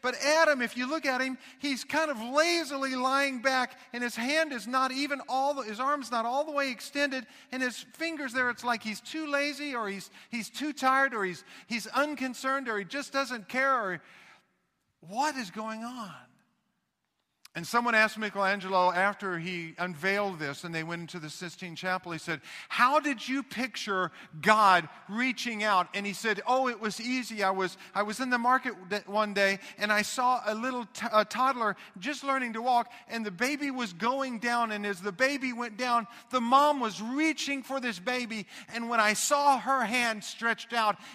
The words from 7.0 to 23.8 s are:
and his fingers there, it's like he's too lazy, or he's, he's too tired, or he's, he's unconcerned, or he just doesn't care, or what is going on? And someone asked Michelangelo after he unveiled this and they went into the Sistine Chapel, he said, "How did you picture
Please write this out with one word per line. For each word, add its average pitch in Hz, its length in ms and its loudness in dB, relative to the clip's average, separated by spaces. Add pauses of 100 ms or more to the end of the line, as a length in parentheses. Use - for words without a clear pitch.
and 254 100 -4
his 247 320 -4
fingers 302 380 -6
there, 247 180 2
it's 233 140 -6
like 240 200 0
he's 214 180 -6
too 311 240 -8
lazy, 285 500 -2
or 220 140 -2
he's, 196 200 -8 (200)
he's 233 200 -6
too 294 220 -6
tired, 262 420 2
or 208 120 0
he's, 180 180 -6 (220)
he's 220 220 -6
unconcerned, 269 840 -2
or 214 80 -2
he 196 80 -4
just 269 260 -8
doesn't 247 380 -4
care, 269 240 2
or 190 280 -2 (1000)
what 254 340 -2
is 233 140 -4
going 220 340 -8
on? 233 280 -10 (1400)
And 165 100 -6
someone 240 300 2
asked 214 240 4
Michelangelo 190 720 2
after 185 480 0
he 170 400 -6
unveiled 185 580 0
this 143 260 -6
and 170 120 -8
they 160 80 -2
went 170 180 -6
into 170 160 -10
the 151 120 -10
Sistine 170 460 -12
Chapel, 180 360 -2
he 160 80 -6
said, 156 220 -4 (280)
"How 262 300 4
did 277 280 -2
you 269 140 -2
picture 202 680 -4 (300)